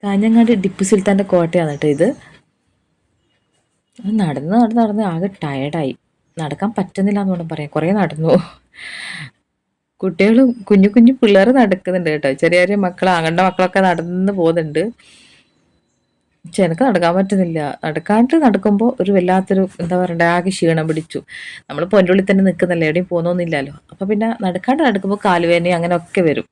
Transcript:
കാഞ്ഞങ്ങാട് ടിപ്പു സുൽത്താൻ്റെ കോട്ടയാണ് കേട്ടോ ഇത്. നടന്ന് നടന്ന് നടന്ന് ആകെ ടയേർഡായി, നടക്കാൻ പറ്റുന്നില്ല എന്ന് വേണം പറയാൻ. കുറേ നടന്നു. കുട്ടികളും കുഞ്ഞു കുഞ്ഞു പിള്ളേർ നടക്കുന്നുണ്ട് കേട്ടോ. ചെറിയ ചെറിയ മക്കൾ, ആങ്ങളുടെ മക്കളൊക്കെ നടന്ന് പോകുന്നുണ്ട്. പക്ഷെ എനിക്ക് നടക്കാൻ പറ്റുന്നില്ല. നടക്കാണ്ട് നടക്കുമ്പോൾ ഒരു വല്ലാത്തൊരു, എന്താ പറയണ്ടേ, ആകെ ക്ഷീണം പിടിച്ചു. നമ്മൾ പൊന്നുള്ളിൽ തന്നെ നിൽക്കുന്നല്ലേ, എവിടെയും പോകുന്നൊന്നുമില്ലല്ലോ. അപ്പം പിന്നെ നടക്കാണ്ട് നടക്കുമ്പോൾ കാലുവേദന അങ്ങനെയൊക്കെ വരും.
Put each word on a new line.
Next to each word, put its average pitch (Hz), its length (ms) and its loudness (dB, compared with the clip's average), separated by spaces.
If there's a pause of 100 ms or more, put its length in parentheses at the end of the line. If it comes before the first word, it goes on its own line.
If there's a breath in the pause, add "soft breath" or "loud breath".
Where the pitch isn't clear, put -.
കാഞ്ഞങ്ങാട് 220 500 2 (100)
ടിപ്പു 196 280 -2
സുൽത്താൻ്റെ 196 420 2
കോട്ടയാണ് 165 420 0
കേട്ടോ 151 200 -2
ഇത്. 165 120 2 (2250 loud breath)
നടന്ന് 151 320 -4
നടന്ന് 233 260 2
നടന്ന് 208 300 -2
ആകെ 170 180 -4 (160)
ടയേർഡായി, 139 480 -4 (440)
നടക്കാൻ 165 420 -6
പറ്റുന്നില്ല 196 440 -2
എന്ന് 190 120 -2
വേണം 170 180 -8
പറയാൻ. 151 240 -8
കുറേ 165 240 0
നടന്നു. 156 320 0 (1700 loud breath)
കുട്ടികളും 208 480 4 (180)
കുഞ്ഞു 202 280 4
കുഞ്ഞു 240 260 8
പിള്ളേർ 202 260 4 (140)
നടക്കുന്നുണ്ട് 185 500 0
കേട്ടോ. 147 180 -2 (120)
ചെറിയ 170 200 2
ചെറിയ 196 220 2
മക്കൾ, 180 320 -2
ആങ്ങളുടെ 165 320 0
മക്കളൊക്കെ 185 400 0
നടന്ന് 180 540 -2
പോകുന്നുണ്ട്. 165 420 0 (1600 soft breath)
പക്ഷെ 165 200 -4
എനിക്ക് 165 220 -2
നടക്കാൻ 175 280 2
പറ്റുന്നില്ല. 190 440 0 (260)
നടക്കാണ്ട് 208 480 0 (100)
നടക്കുമ്പോൾ 208 460 2 (120)
ഒരു 185 140 0
വല്ലാത്തൊരു, 190 480 0 (200)
എന്താ 175 180 -4
പറയണ്ടേ, 170 240 -2 (100)
ആകെ 175 200 -2
ക്ഷീണം 160 340 0
പിടിച്ചു. 156 300 -6 (480 loud breath)
നമ്മൾ - 160 -6 (100)
പൊന്നുള്ളിൽ 190 360 4
തന്നെ 196 180 2
നിൽക്കുന്നല്ലേ, 175 420 0
എവിടെയും 175 220 -2
പോകുന്നൊന്നുമില്ലല്ലോ. 165 640 -4 (180)
അപ്പം 196 200 -8
പിന്നെ 220 180 -2 (160)
നടക്കാണ്ട് 190 420 -2
നടക്കുമ്പോൾ 196 380 -2
കാലുവേദന 175 540 2
അങ്ങനെയൊക്കെ 170 500 -2
വരും. 113 220 -4